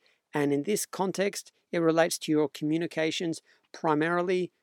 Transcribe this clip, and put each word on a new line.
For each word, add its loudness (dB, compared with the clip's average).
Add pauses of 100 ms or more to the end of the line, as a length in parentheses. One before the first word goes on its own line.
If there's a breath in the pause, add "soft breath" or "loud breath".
(340)
and 2
in 0
this 0
context, -4 (200)
it 0
relates 4
to -4
your 2
communications, -4 (320 soft breath)
primarily 0 (120)